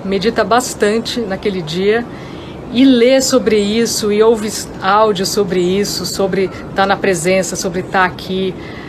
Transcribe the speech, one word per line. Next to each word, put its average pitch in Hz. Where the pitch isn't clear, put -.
medita 196
bastante 220
naquele 190
dia 196
e 240
lê 262
sobre 220
isso, 208
e 208
ouve 220
áudio 202
sobre 185
isso, 190
sobre 185
tá 196
na 196
presença, 185
sobre 185
tá 190
aqui, 185